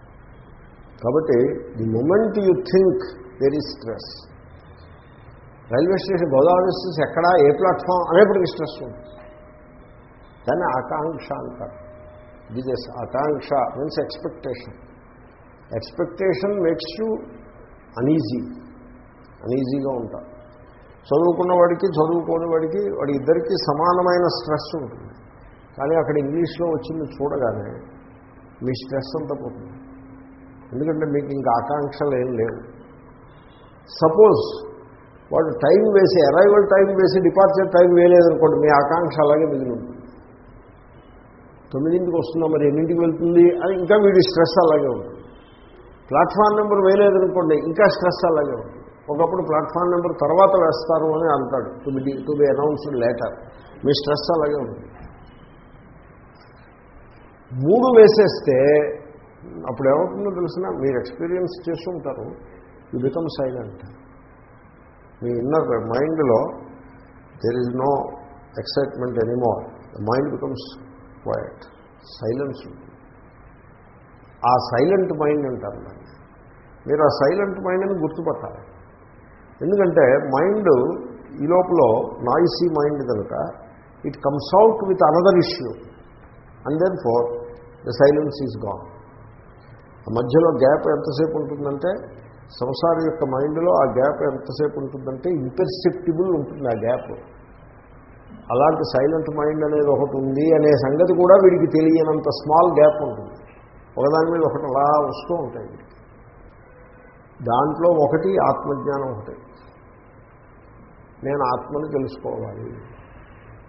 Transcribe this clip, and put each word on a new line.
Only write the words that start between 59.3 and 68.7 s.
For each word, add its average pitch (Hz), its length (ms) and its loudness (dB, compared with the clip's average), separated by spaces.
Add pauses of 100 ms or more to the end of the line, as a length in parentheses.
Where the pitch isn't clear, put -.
అప్పుడు 131 220 -6
ఏమవుతుందో 190 480 -2
తెలిసిన, 175 260 -6 (180)
మీరు 135 200 -2
ఎక్స్పీరియన్స్ 175 500 -6 (140)
చేస్తుంటారు, 160 580 -8 (680)
you 127 120 -6
become 160 320 -4
silent. 127 420 -8 (1400)
మీ 120 100 -6 (120)
ఇన్నర్ 147 260 0 (240)
మైండ్లో 139 480 0 (1040)
there 120 200 -2
is 123 60 -2 (140)
no 139 80 0 (680)
excitement 123 540 -4 (100)